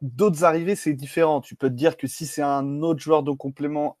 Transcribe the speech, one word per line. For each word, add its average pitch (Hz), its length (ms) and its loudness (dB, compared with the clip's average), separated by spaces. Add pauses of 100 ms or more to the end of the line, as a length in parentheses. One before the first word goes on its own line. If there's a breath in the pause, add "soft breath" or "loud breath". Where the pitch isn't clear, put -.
d'autres 151 420 2
arrivées, 170 320 2
c'est 151 180 -2
différent. 147 460 0
Tu - 160 -14
peux 135 120 0
te 127 60 -2
dire 147 220 2
que - 100 -6
si 151 200 -8
c'est 147 160 -4
un 139 400 -2
autre 165 180 0
joueur 151 220 4
de 143 100 -2
complément, 147 680 -6